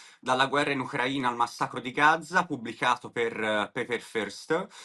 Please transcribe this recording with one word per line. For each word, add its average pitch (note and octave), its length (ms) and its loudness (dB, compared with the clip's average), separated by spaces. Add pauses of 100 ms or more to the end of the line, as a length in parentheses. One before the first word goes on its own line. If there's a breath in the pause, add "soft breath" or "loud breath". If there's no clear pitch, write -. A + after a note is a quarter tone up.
(180 loud breath)
dalla C3 280 2
guerra C#3+ 260 2
in C3+ 80 0
Ucraina C3 480 0
al A#2+ 80 -2
massacro A#2+ 440 -2
di B2+ 120 -8
Gaza, D#3 520 2
pubblicato A#2 680 -2
per, A#2 300 -2
eh, G#2+ 320 2
Paper A#2 280 -2
First, D#3+ 680 -2 (160 loud breath)